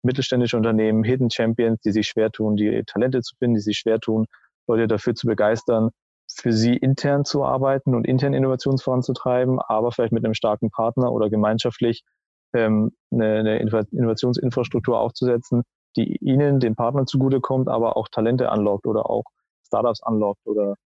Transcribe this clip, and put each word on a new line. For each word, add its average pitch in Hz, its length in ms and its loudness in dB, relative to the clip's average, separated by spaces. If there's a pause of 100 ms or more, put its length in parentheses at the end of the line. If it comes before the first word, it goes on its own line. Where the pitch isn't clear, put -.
mittelständische 127 520 0
Unternehmen, 110 460 2
Hidden 127 260 0
Champions, 113 520 0
die 107 100 -2
sich 104 160 0
schwer 110 240 0
tun, 107 260 -2
die 107 280 0
Talente 127 380 -2
zu - 140 -14
finden, 120 200 0
die 104 60 -2
sich 104 160 -2
schwer 113 200 0
tun, 110 280 0 (420)
Leute 113 180 2
dafür 113 300 0
zu - 100 -6
begeistern, 110 640 2 (420)
für - 200 -2
sie 117 240 4
intern 143 480 0
zu 139 200 -2
arbeiten 131 520 0
und 117 100 -2
intern 131 260 0
Innovationen 135 460 0
voranzutreiben, 127 800 0
aber 110 320 -2
vielleicht 117 220 -2
mit 117 120 0
einem 110 100 0
starken 110 360 -2
Partner 120 400 -2
oder 110 200 0
gemeinschaftlich, 110 720 0 (500)
ähm, 110 380 2 (180)
eine, 110 300 2
eine 110 180 0
Inno-, 110 320 0
Innovationsinfrastruktur 120 1080 0
aufzusetzen, 120 640 0 (320)
die - 220 -2
ihnen, 139 420 2
den 117 160 0
Partnern 127 320 0
zugutekommt, 131 580 0
aber 117 300 0
auch 110 100 -2
Talente 120 440 0
anlockt 104 360 0
oder 107 240 -2
auch 113 140 -2 (420)
Startups 110 380 -2
anlockt 107 420 -2
oder 104 300 -2 (100)